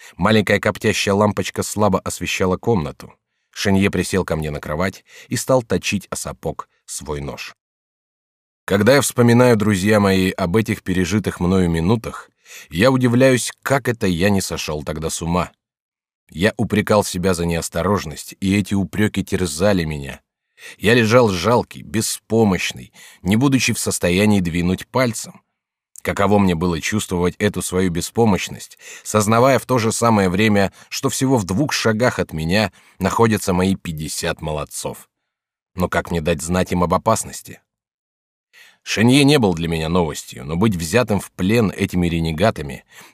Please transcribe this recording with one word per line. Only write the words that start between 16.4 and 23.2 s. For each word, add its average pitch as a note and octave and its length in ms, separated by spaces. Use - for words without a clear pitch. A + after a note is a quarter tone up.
упрекал G#2 460
себя F#2 300
за E2+ 120
неосторожность, E2+ 920
и G2 160
эти G2+ 200
упреки G2 480
терзали F2+ 600
меня. C#2+ 380
Я G#2 160
лежал A#2 360
жалкий, F#2+ 520
беспомощный, G2 1120